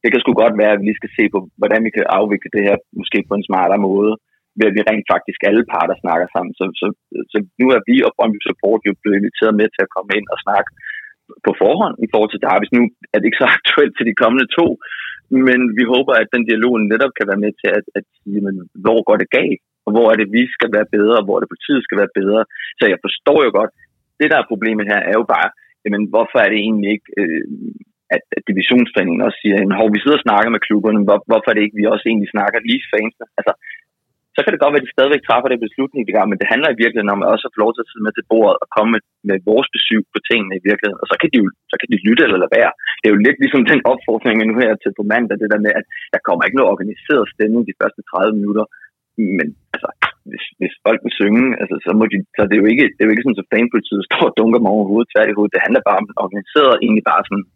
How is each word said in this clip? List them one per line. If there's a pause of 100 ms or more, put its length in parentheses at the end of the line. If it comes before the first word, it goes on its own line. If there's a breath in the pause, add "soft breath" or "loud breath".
det
kan
sgu (140)
godt
være,
at
vi
lige
skal
se (100)
på, (220)
hvordan
vi
kan (120)
afvikle
det
her, (240)
måske (100)
på
en
smartere
måde, (460)
ved
at
vi
rent
faktisk
alle
parter
snakker
sammen.
Så, (160)
så, (460)
så (220)
nu (100)
er
vi (100)
og
Brøndby
Support
jo (100)
blevet
inviteret
med
til
at
komme
ind
og
snakke (760 loud breath)
på (100)
forhånd (120)
i
forhold
til
Derbys.
Nu (300)
er
det
ikke
så
<laughs>
aktuelt
til
de
kommende (120)
to, (840 loud breath)
men (180)
vi (100)
håber, (100)
at
den
dialog (180)
netop
kan
være
med
til
at, (140)
at (140)
sige,
men (300)
hvor
går
det
galt? (240)
Og
hvor
er
det, (100)
vi (140)
skal
være
bedre?
Og
hvor
er
det,
politiet
skal
være
bedre? (380 loud breath)
Så
jeg
forstår
jo
godt, (460 soft breath)
det
der
er
problemet
her, (100)
er
jo (120)
bare, (360 soft breath)
jamen, (100)
hvorfor
er
det
egentlig
ikke, (120)
øh, (720)
at, (140)
at
divisionsforeningen
også
siger,
jamen,
hov,
vi
sidder
og
snakker
med
klubberne,
hvor, (100)
hvorfor
er
det
ikke,
vi
også
egentlig
snakker
lige (100)
fansene? (120)
Altså, (840 loud breath)
så
kan
det
godt
være,
at
de
stadigvæk
træffer
den
beslutning,
de
gør,
men
det
handler
i
virkeligheden
om
at
også
få
lov
til
at
sidde
med
til
bordet
og
komme
med, (260)
med (140)
vores
besøg (140)
på (100)
tingene
i
virkeligheden,
og
så
kan
de
jo, (240)
så
kan
de
lytte
eller
lade
være. (280 loud breath)
Det
er
jo
lidt
ligesom
den (120)
opfordring,
vi
nu
her (100)
til
på
mandag,
det
der
med,
at (280 loud breath)
der
kommer
ikke
noget
organiseret
stemning
de
første (100)
tredive
minutter, (720 loud breath)
men (260)
altså, (420)
hvis, (160)
hvis (120)
folk
vil
synge, (160)
altså, (100)
så
må
de, (180)
så
det
er
jo
ikke,
det
er
jo
ikke
sådan,
at
fanpolitiet
står
og
dunker
mig
over
hovedet,
tværtimod.
Det
handler
bare
om (180)
organiseret,
egentlig
bare
sådan